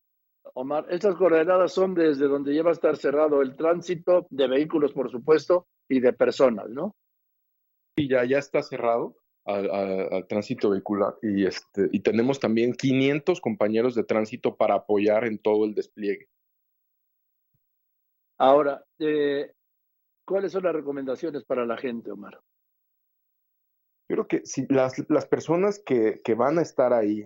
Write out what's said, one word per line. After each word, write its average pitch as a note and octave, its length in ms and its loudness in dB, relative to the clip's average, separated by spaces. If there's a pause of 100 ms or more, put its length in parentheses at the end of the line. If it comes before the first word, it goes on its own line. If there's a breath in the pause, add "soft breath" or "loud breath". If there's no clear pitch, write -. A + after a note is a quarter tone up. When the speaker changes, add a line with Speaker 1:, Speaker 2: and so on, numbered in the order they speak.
(540)
Speaker 1:
Omar, C#3+ 360 -4
estas F3+ 260 0
coordenadas E3+ 580 4
son F#3+ 220 0
desde D3+ 320 2
donde C#3+ 280 0
ya D#3+ 80 0
va E3+ 60 4
a E3 40 2
estar D#3 220 0
cerrado C#3+ 460 2
el C3 160 -2
tránsito E3+ 720 0
de C3+ 180 0
vehículos, D3 460 0
por B2 180 -6
supuesto, D#3 560 2 (220)
y C3 100 2
de A#2+ 140 4
personas, A#2+ 560 2
¿no? D3+ 260 -8 (1040)
Speaker 2:
Sí, D3 100 -2
ya, B2+ 160 2
ya C3 140 0
está C#3+ 240 -2
cerrado B2 560 -4 (280)
al, G2+ 240 -2
al, F#2+ 440 -4
al F#2 140 -4
tránsito G#2+ 420 -2
vehicular G2 520 -2
y, G2 240 0
este, F#2+ 460 -2
y G#2 80 -2
tenemos A#2 400 0
también A2+ 320 0
quinientos C#3 720 0
compañeros A2 540 0
de G#2+ 100 0
tránsito A2 500 -2
para G#2+ 200 2
apoyar G#2 500 2
en G#2+ 140 -4
todo G#2+ 260 2
el G#2+ 80 -4
despliegue. G2 560 -6 (2000)
Speaker 1:
Ahora, C#3 460 4 (140)
eh, D3 520 -2 (760)
¿cuáles F#3+ 280 -4
son F#3+ 100 -4
las E3+ 100 0
recomendaciones C#3 680 -6
para B2 220 -4
la A#2 100 -4
gente, A#2 360 -8
Omar? G2+ 280 -18 (1700)
Speaker 2:
Yo F3+ 100 -4
creo A3 100 -6
que - 180 -4
si - 240 -8
las, C3 400 0
las C#3+ 160 0
personas F3 580 -2
que, A2 400 0
que A2+ 120 0
van C3+ 240 0
a - 20 0
estar B2+ 320 0
ahí G#2+ 320 0